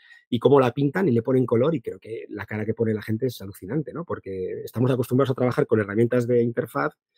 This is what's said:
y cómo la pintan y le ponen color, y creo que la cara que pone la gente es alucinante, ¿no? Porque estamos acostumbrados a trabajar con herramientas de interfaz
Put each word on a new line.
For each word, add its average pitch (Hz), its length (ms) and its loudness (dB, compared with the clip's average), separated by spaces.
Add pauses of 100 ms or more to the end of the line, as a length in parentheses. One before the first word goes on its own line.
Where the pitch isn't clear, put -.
(280)
y 120 120 -2
cómo 135 200 6
la 123 140 4
pintan 143 340 0
y 135 40 4
le 117 100 2
ponen 131 240 2
color, 123 300 2
y 120 60 -4
creo 95 180 -10
que 110 300 -12
la 104 160 -10
cara 107 200 -6
que 107 80 -2
pone 110 200 0
la 104 80 -4
gente 113 260 -4
es 120 140 -8
alucinante, 98 520 -8
¿no? 156 100 -8
Porque 98 600 -8
estamos 127 260 0
acostumbrados 127 400 0
a 127 40 -4
trabajar 127 320 0
con 110 120 2
herramientas 117 480 0
de 120 140 4
interfaz 120 520 -2 (240)